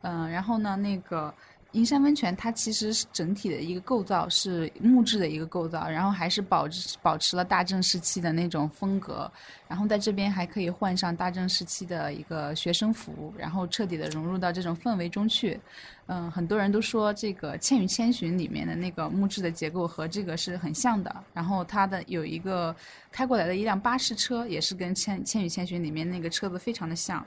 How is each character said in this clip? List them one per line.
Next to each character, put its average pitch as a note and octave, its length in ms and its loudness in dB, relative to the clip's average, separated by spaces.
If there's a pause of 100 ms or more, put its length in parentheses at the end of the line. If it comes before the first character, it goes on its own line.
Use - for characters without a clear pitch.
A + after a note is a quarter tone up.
嗯， E3 280 -2
然 F3 140 -2
后 A3 160 2
呢， G3+ 180 0
那 G3+ 220 0
个 D#3 340 -4 (380)
银 A3+ 120 6
山 C#4 180 6
温 D4 140 8
泉 F3+ 200 2
它 A3+ 160 -2
其 A3+ 200 -2
实 G#3+ 220 0
是 - 180 0
整 F3 220 0
体 G3+ 160 -2
的 D3 100 -2
一 E3 140 -2
个 F3+ 80 -4
构 A3+ 220 2
造 F3 260 2
是 F3 500 0
木 A#3+ 240 8
质 G#3+ 140 2
的 F3+ 100 2
一 D#3 120 -4
个 D#3+ 60 -4
构 E3 220 -2
造， D#3+ 220 -4
然 D#3+ 140 0
后 G3 80 4
还 F3+ 180 0
是 G3+ 100 0
保 D#3+ 300 2
持， F3+ 320 -8
保 D#3 160 4
持 - 180 0
了 F3+ 80 2
大 F3+ 200 4
正 F#3 180 0
时 F3+ 180 2
期 - 220 0
的 E3+ 100 2
那 E3+ 160 2
种 D#3 220 0
风 G3 300 0
格， - 300 -6 (380)
然 D#3+ 100 -6
后 G#3 100 2
在 G#3 100 4
这 G#3 140 0
边 G3 200 2
还 F#3 140 0
可 F#3+ 160 -4
以 F3 80 0
换 F#3 260 0
上 F3+ 180 0
大 F3+ 180 -2
正 F3+ 180 -2
时 F3+ 160 0
期 - 180 -6
的 D#3 300 -4
一 D3+ 100 -8
个 D3+ 320 -4
学 E3+ 160 -2
生 G#3+ 220 2
服， D#3 440 -8
然 D#3+ 120 -6
后 F3+ 180 -2
彻 G3+ 200 -4
底 E3+ 100 -4
地 D#3 120 -4
融 D#3 140 -6
入 F3+ 140 -2
到 F3+ 140 0
这 F3+ 100 -4
种 E3+ 160 -2
氛 A3+ 200 -2
围 F3 120 -4
中 G#3 180 0
去。 - 320 0 (460)
嗯， F3 240 -6
很 E3+ 160 -2
多 G3+ 120 0
人 G3+ 140 4
都 G#3 80 4
说 G#3+ 320 2
这 G#3 220 -4
个 D#3 240 -8
《千 C4 220 4
与 F#3 80 2
千 A#3 260 2
寻》 F3 240 -2
里 E3+ 100 0
面 D3 180 -4
的 E3 100 -2
那 F3 160 -4
个 D#3+ 180 -4
木 G3 180 2
质 G3 140 -2
的 E3+ 100 0
结 E3 160 -4
构 E3+ 200 -2
和 D#3+ 200 -4
这 G3+ 160 -4
个 E3 140 -4
是 F3+ 200 -4
很 E3 160 -4
像 G#3 300 2
的， - 200 -8 (100)
然 E3+ 100 -4
后 F#3 220 0
它 G3 220 2
的 F#3 160 -2
有 E3+ 200 -2
一 D#3+ 140 -4
个 F3 360 -2 (380)
开 C4 140 0
过 B3 100 4
来 E3+ 120 4
的 F3+ 80 0
一 G3+ 80 0
辆 G#3+ 140 2
巴 A#3+ 200 2
士 B3 180 0
车 A#3+ 320 0
也 D#3+ 140 -2
是 F#3 140 -2
跟 F3+ 180 -2
千-， F#3+ 300 -2
《千 G#3+ 200 0
与 E3+ 60 0
千 F3+ 160 -2
寻》 F3 160 -4
里 D#3+ 80 -2
面 D#3 180 -2
那 F3+ 140 -2
个 E3 80 -2
车 G3 180 -2
子 F3+ 120 -4
非 A#3 120 -4
常 F#3 160 -4
的 E3 80 -4
像。 E3+ 320 -4